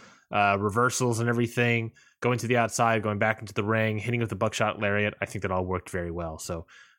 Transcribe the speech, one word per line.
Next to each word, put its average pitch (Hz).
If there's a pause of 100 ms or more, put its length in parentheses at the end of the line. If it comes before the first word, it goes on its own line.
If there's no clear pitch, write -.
(300)
uh, 101
reversals 117
and 117
everything, 117 (280)
going 123
to 117
the 120
outside, 113
going 104
back 110
into 107
the 107
ring, 110
hitting 120
with 113
the 107
buckshot 107
lariat, 104
I 101
think -
that 95
all 92
worked 92
very 87
well. 82
So, 82 (320)